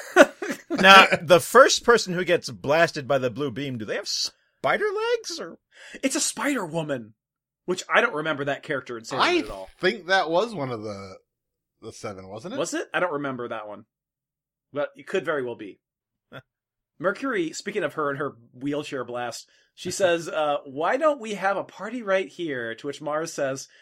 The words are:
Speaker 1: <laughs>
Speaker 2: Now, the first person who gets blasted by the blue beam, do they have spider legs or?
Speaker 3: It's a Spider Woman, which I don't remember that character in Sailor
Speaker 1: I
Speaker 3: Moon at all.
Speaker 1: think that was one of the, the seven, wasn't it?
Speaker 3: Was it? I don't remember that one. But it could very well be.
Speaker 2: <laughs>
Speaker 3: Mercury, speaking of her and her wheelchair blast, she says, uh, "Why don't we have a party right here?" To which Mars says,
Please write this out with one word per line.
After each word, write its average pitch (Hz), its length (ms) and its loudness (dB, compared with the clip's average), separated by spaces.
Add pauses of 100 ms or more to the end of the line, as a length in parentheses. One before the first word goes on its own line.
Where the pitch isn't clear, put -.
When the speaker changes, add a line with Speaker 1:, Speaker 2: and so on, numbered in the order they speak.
(160)
Speaker 1:
<laughs> - 140 10 (400)
Speaker 2:
Now, 190 380 10 (140)
the 170 200 6
first - 420 6
person 208 300 4
who 175 100 -2
gets 160 260 0
blasted 139 560 0
by 139 120 2
the 127 120 0
blue 127 220 -6
beam, 131 280 -8
do 107 40 -10
they 139 120 -6
have 240 120 -8
spider - 760 -4
legs 427 560 -4
or? 165 180 -14 (420)
Speaker 3:
It's 269 140 -2
a 302 60 -2
Spider 254 440 -2
Woman, 147 500 -6 (500)
which 180 180 -4 (100)
I 185 60 6
don't 233 160 2
remember 151 300 -4
that 139 180 -4
character 127 340 -6
in 110 60 -14
Sailor 135 180 -4
Speaker 1:
I 320 140 2
Speaker 3:
Moon 320 80 0
at 107 80 -12
all. 95 180 -12 (120)
Speaker 1:
think 185 260 -2
that 185 220 2
was 208 260 0
one 139 160 -6
of 110 100 -6
the, 98 360 -10 (640)
the 107 100 -14
seven, 95 380 -12
wasn't 117 240 -12
it? 277 40 -8
Speaker 3:
Was - 160 -4
it? 320 200 -6
I 160 80 0
don't 180 100 -2
remember 131 380 -6
that 110 180 -10
one. 104 160 -16 (880)
But 139 240 -6
it 143 120 -20
could 185 180 -2
very 147 180 -2
well 120 140 -8
be. 98 240 -16 (500)
Speaker 2:
<laughs> 135 80 -18 (600)
Speaker 3:
Mercury, 196 520 -2
speaking 175 320 -8
of 143 120 -4
her 151 140 -2
and 139 100 -6
her 151 160 -6 (180)
wheelchair 143 500 -6
blast, 120 460 -10 (260)
she - 160 -10
says, 170 380 0
uh, 151 360 0
"Why 151 300 -2
don't 294 240 2
we 220 140 -8
have 190 240 -2
a 147 80 -4
party 220 360 -10
right 190 280 0
here?" 127 460 -6
To 143 120 -12
which 143 140 -10
Mars 156 320 -4
says, 135 340 -4 (140)